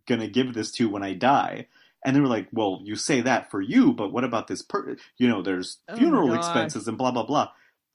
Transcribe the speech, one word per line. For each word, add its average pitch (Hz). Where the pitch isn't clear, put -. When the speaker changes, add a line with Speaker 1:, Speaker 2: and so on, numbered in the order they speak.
Speaker 1:
gonna 110
give 123
this 107
to 113
when 101
I 98
die." 113
And 135
they 147
were 139
like, 110
"Well, 101
you 104
say 131
that 117
for 104
you, 160
but 101
what 120
about 117
this 98
per-, -
you 123
know, 107
there's 92
Speaker 2:
Oh 170
my 226
Speaker 1:
funeral 247
Speaker 2:
gosh. 117
Speaker 1:
expenses 165
and 113
blah, 127
blah, 120
blah." 131